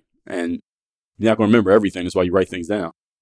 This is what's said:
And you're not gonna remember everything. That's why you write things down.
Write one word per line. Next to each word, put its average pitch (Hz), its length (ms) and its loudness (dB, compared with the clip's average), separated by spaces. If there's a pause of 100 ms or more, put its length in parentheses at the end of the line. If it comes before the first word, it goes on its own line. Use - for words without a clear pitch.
(260)
And 87 360 -6 (560)
you're 107 120 0
not 110 80 2
gonna 107 120 2
remember 110 220 4
everything. 95 340 2
That's 90 100 -8
why 92 80 2
you 90 80 -2
write 92 160 2
things 87 200 -10
down. 92 260 -6 (280)